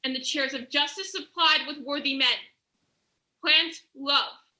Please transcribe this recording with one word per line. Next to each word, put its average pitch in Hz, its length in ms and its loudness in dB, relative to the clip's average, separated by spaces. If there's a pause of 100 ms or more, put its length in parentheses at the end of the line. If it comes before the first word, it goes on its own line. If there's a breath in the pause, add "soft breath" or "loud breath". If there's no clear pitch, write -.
and 262 120 -4
the 262 60 -6
chairs 269 320 -2
of 247 160 -8
justice 294 420 -2
supplied 311 560 2
with 294 120 -8
worthy 277 360 -4
men. 269 120 2 (1120)
Plant 330 400 2 (140)
love 277 380 0 (260)